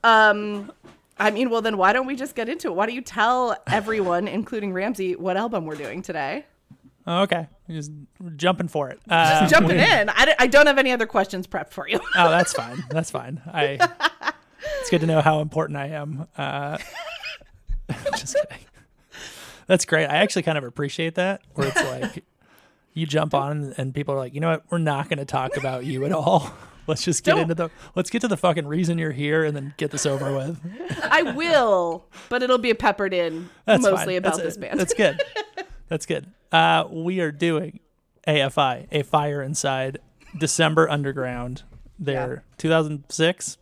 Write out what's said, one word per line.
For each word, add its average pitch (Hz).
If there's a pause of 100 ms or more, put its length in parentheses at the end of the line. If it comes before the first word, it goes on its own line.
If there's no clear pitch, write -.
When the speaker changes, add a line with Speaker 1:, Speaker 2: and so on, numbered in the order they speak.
Speaker 1:
Um, 208 (460)
I 214
mean, 240
well, 226
then 220
why 190
don't 262
we 277
just 262
get 233
into 339
it? 180
Why 202
don't 233
you 247
tell 240
everyone, 202
<laughs> -
including 202
Ramsey, 190
what 185
album 214
we're 156
doing 147
today? 160 (640)
Speaker 2:
Oh, 170
okay. 170 (200)
Just 151 (460)
jumping 175
for 143
it. - (100)
Speaker 1:
Just 156
Speaker 2:
Uh, -
Speaker 1:
jumping -
Speaker 2:
we -
Speaker 1:
in. 320
I 240
d-, 311
I 254
don't 269
have 277
any 262
other 233
questions 190
prepped 160
for -
you. -
<laughs> -
Speaker 2:
Oh, 170
that's 175
fine. 120
That's 165
fine. 131 (100)
I, 147 (1000)
it's 508
good 165
to 165
know 156
how 156
important 151
I 139
am. 151 (100)
Uh, 143
<laughs> -
just -
kidding. - (1000)
That's 180
great. 156
I 147
actually 196
kind 156
of 135
appreciate 151
that, 190 (120)
where 139
it's 320
like, - (680)
you 160
jump 151
on 143
and 131
people 143
are 139
like, 127
"You 143
know 165
what? 160
We're 175
not 143
gonna 147
talk 131
about 127
you 131
at 143
all. 165 (180)
<laughs> -
Let's 156
just -
get 302
Speaker 1:
Don't 427
Speaker 2:
into 165
the, 165 (260)
let's 185
get 233
to 247
the 202
fucking 165
reason 170
you're 160
here 147
and 147
then 143
get 147
this 147
over 139
with." 143 (420)
<laughs> - (100)
Speaker 1:
I 311 (120)
will, 233 (220)
but 247
it'll 254
be 233
peppered 202
in 170 (160)
Speaker 2:
That's 196
Speaker 1:
mostly 185
Speaker 2:
fine. -
Speaker 1:
about 180
Speaker 2:
That's 170
Speaker 1:
this 170
Speaker 2:
it. -
Speaker 1:
band. -
Speaker 2:
That's -
good. 196 (340)
<laughs> -
That's 160
good. 147 (240)
Uh, 165
we 175
are 156
doing 156 (480)
A 151
F 135
I, 131
A 147
Fire 143
Inside, 135 (380)
December 156
Underground. 131 (340)
Their 131
Speaker 1:
Yeah. -
Speaker 2:
two 160
thousand 151
six -